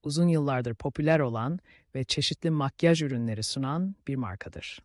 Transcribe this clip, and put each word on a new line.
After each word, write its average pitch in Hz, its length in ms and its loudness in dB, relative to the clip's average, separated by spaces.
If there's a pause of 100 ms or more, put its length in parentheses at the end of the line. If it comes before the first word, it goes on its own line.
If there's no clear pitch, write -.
uzun 160 260 2
yıllardır 135 460 2
popüler 151 460 2
olan 123 380 -2 (360)
ve 131 100 -4
çeşitli - 460 -2
makyaj 160 520 2
ürünleri 117 400 -2
sunan 156 540 -4 (100)
bir 135 100 -4
markadır. - 680 -10